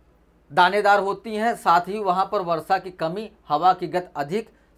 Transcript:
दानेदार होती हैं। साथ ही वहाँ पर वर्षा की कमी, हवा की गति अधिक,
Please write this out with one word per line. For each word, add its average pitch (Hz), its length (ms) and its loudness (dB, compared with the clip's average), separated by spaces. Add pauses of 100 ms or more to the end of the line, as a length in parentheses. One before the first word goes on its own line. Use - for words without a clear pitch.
(500)
दानेदार 196 500 4
होती 196 360 -6
हैं। 220 200 -2
साथ 175 320 2
ही 208 120 -6
वहाँ 190 320 0
पर 208 100 0
वर्षा 170 360 -2
की 185 140 -10
कमी, 180 380 -6 (180)
हवा 160 240 4
की 180 140 -4
गति 180 300 -6
अधिक, 151 320 -6 (300)